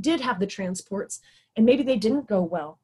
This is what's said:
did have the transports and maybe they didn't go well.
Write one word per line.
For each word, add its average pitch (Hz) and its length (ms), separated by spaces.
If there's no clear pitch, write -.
did 311 200
have 240 180
the 190 80
transports 190 760
and 226 80
maybe 254 180
they 262 140
didn't 233 320
go 196 140
well. 160 420